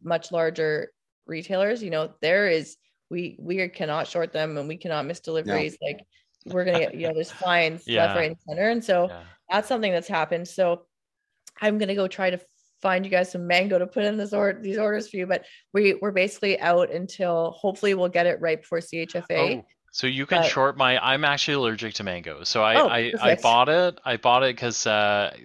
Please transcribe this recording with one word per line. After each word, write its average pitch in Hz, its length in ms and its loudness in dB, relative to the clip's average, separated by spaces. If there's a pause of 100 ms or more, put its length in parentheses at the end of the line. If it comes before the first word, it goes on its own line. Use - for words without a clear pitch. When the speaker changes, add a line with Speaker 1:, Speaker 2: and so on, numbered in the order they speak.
Speaker 1:
much 165 300 -4
larger 160 580 -2 (340)
retailers, 190 560 -2
you 196 80 -8
know, 156 320 -4
there 185 280 4
is, 160 280 0 (320)
we, 175 300 -8
we 180 300 -4
cannot 156 380 -4
short 170 260 -4
them 156 240 -4
and 143 100 -6
we 156 100 -10
cannot 151 280 -6
miss 170 200 -10
Speaker 2:
No. 160 80 -8
Speaker 1:
deliveries. 156 480 -4
Like, 147 200 -6 (440)
we're 180 200 -2
gonna 175 140 2
get, - 160 -2
you 165 120 -6
know, 160 60 -4
there's 156 180 -4
fines 170 520 0
Speaker 3:
<laughs> - 40 -16
Yeah. 113 200 4
Speaker 1:
left, 98 100 0
right, 160 140 0
and 170 160 -14
center. 180 220 0
And 233 140 -2
so 180 240 2
Speaker 3:
Yeah. 175 160 -12 (260)
Speaker 1:
that's 208 200 0
something 220 240 0
that's 170 160 -2
happened. 170 400 -2
So 175 360 0 (760)
I'm 214 160 2
gonna 196 180 -2
go 196 120 0
try 190 220 -2
to 180 100 -4 (420)
find 190 240 0
you 196 60 -4
guys 185 200 2
some 175 160 -8
mango 185 320 4
to 180 80 0
put 208 160 -2
in 208 140 0
this 208 160 -6
or-, 202 280 0
these 202 160 -6
orders 214 320 -2
for 202 80 -10
you. 180 80 -4
But 180 200 -2 (280)
we, 196 220 4
we're 202 160 -4
basically 196 480 0
out 175 320 2
until, 170 600 -2
hopefully 202 420 -2
we'll 180 160 0
get 175 160 2
it 175 160 0
right 160 200 0
before 170 200 -4
C 165 160 -12
H 165 180 -8
F 170 140 -6
A. 175 280 0
Speaker 3:
Oh, - 80 -14 (260)
so - 160 -4
you 135 180 -2
can - 160 2
Speaker 1:
But 160 80 2
Speaker 3:
short 135 260 2
my, 127 220 4
I'm 135 260 2
actually 143 300 0
allergic 113 420 -2
to 110 80 -6
mango. 85 400 -8
So 110 200 0
I, 110 180 4
Speaker 1:
Oh, 262 60 4
Speaker 3:
I, 120 100 2
I 117 140 0
Speaker 1:
perfect. 120 320 2
Speaker 3:
bought 123 260 6
it. 175 340 2
I 123 140 -2
bought 127 260 4
it 123 140 0
'cause, 120 300 -4
uh, 104 440 2 (140)